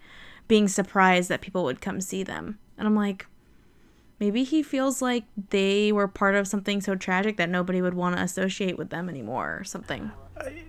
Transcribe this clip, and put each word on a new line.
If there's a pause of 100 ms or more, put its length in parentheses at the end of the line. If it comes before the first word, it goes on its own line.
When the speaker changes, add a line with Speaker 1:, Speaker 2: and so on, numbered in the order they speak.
(480)
Speaker 1:
being
surprised
that
people
would
come
see
them. (180)
And
I'm
like, (920)
maybe
he
feels
like (260)
they
were
part
of
something
so
tragic
that
nobody
would
wanna
associate
with
them
anymore
or
something. (260)
Speaker 2:
Uh, (200)